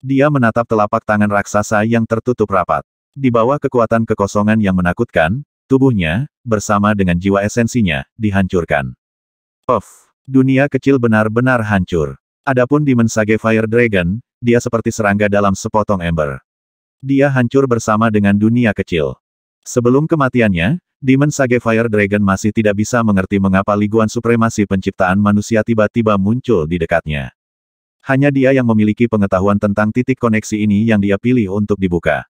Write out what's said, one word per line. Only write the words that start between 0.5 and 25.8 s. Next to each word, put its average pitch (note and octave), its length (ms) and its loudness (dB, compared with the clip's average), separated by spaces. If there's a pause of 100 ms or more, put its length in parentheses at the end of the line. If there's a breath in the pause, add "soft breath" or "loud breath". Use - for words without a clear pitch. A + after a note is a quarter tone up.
telapak A2 400 0
tangan G#2 240 0
raksasa G#2 560 -2
yang A#2 160 0
tertutup A2 480 -2
rapat. E2+ 320 -2 (320)
Di C3+ 160 -2
bawah A#2+ 320 0
kekuatan A#2 480 0
kekosongan G#2 480 0
yang G2 160 0
menakutkan, F2+ 720 -2 (240)
tubuhnya, A#2+ 560 0 (160)
bersama G#2 560 -2
dengan F#2 160 0
jiwa G2 320 0
esensinya, G#2 560 -2 (160)
dihancurkan. F2+ 720 -2 (800)
Puff, - 400 -4 (160)
dunia C3 400 2
kecil C#3 320 0
benar-benar A#2 640 0
hancur. F2 560 -2 (240)
Adapun C3+ 400 0
Demon B2 240 2
Sage A2 320 0
Fire A2 320 0
Dragon, G#2+ 480 0 (240)
dia A#2+ 160 2
seperti A#2 320 -2
serangga G#2 400 0
dalam G2+ 240 0
sepotong G#2 480 -2
ember. D#2 400 -4 (560)
Dia C#3 320 0
hancur C3 400 0
bersama A2+ 400 0
dengan G2+ 240 2
dunia A2 400 2
kecil. D2+ 400 -4 (480)
Sebelum C3 480 0
kematiannya, B2 720 0 (180)
Demon C3+ 320 2
Sage B2 320 0
Fire A2+ 240 0
Dragon G#2 320 0
masih G2+ 320 0
tidak G#2 240 0
bisa G#2+ 240 -2
mengerti G2+ 400 0
mengapa F#2+ 320 0
liguan G#2 320 0
supremasi A2+ 640 0
penciptaan F#2+ 480 -2
manusia G#2 480 0
tiba-tiba G#2+ 560 0